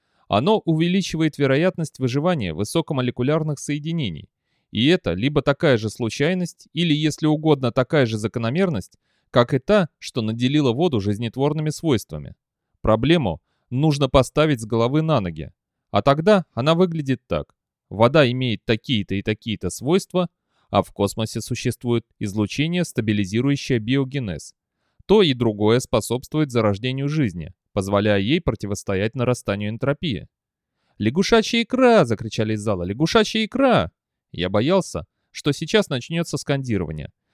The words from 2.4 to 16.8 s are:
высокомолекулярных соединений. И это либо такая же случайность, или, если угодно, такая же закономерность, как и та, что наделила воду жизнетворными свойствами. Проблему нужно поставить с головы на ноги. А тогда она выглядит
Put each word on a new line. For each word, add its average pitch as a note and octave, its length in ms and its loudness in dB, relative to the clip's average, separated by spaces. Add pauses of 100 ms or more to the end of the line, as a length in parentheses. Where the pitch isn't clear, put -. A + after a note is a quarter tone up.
высокомолекулярных C3+ 1040 -2
соединений. D3 720 -6 (400)
И A2 160 0
это D#3+ 260 2
либо C3+ 300 0
такая C#3 340 2
же G#2+ 140 -4
случайность, E3 840 -4
или, E3 220 0
если D3+ 320 -2
угодно, D3+ 460 2
такая C3+ 340 2
же A2 100 -2
закономерность, A#2 800 -4 (340)
как B2 220 4
и C#3 60 0
та, G3 400 2
что - 240 -8
наделила B2 500 2
воду C#3 260 0
жизнетворными A#2+ 680 -2
свойствами. A2 680 -4 (440)
Проблему A2+ 640 2 (260)
нужно C#3+ 400 0
поставить C#3 540 2
с - 20 -8
головы A#2+ 380 0
на D#3 180 2
ноги. D#2+ 320 -8 (380)
А G#2 100 2
тогда D#3+ 540 4
она D3 200 2
выглядит D#3+ 520 0